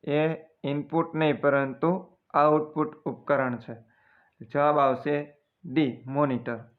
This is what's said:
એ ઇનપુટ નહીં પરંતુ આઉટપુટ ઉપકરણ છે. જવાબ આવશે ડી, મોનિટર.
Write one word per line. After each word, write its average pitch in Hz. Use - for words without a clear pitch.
એ 151
ઇનપુટ 151
નહીં 156
પરંતુ 139
આઉટપુટ 151
ઉપકરણ 131
છે. 113
જવાબ 147
આવશે 147
ડી, 131
મોનિટર. 131